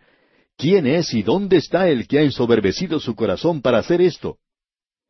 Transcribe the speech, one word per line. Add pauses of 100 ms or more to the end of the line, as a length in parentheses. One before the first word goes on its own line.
(580)
"¿Quién
es
y
dónde
está
el
que
ha
ensoberbecido
su
corazón
para
hacer
esto?" (720)